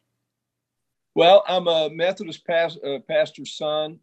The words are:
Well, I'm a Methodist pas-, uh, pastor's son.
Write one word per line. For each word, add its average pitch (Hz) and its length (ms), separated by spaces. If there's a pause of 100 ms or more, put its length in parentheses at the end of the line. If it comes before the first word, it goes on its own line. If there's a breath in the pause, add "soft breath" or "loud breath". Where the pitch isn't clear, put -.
(1160)
Well, 180 320
I'm - 200
a 160 220
Methodist 165 560
pas-, 165 400
uh, 139 220
pastor's 151 500
son. 156 460